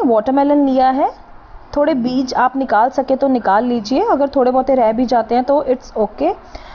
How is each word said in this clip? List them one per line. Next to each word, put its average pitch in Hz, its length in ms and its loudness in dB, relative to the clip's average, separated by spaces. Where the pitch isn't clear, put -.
watermelon 277 640 2
लिया 262 240 2
है, 294 200 0
थोड़े 294 180 2
बीज 254 400 -2
आप 254 220 0
निकाल 254 340 0
सके 262 260 -2
तो 269 120 0
निकाल 226 360 0
लीजिए, 240 400 -2
अगर 285 240 0
थोड़े 254 220 0
बहुते 262 240 0
रह 220 180 2
भी 240 140 0
जाते 226 280 0
हैं 254 100 0
तो - 200 0
it's - 340 -4
okay। 269 360 -2